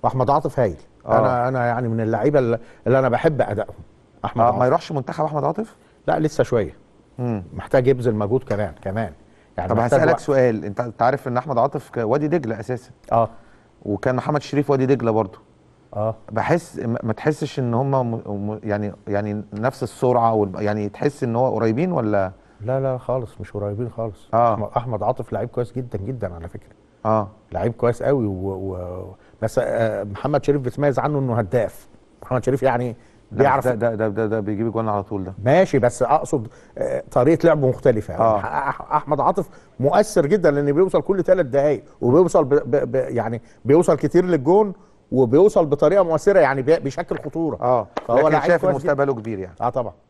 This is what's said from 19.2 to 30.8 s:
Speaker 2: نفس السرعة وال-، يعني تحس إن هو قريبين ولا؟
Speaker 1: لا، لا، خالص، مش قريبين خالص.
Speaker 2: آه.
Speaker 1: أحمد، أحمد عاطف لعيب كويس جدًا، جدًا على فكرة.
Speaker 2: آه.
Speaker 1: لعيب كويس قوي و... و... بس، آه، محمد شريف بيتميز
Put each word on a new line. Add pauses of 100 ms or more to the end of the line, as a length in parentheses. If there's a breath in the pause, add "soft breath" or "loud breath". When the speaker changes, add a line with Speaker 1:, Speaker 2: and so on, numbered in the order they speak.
Speaker 2:
نفس
السرعة
وال-،
يعني
تحس
إن
هو
قريبين
ولا؟ (280 soft breath)
Speaker 1:
لا،
لا،
خالص،
مش
قريبين
خالص.
Speaker 2:
آه.
Speaker 1:
أحمد،
أحمد
عاطف
لعيب
كويس
جدًا،
جدًا
على
فكرة. (360)
Speaker 2:
آه. (240)
Speaker 1:
لعيب
كويس
قوي
و...
و... (680 soft breath)
بس،
آه،
محمد
شريف
بيتميز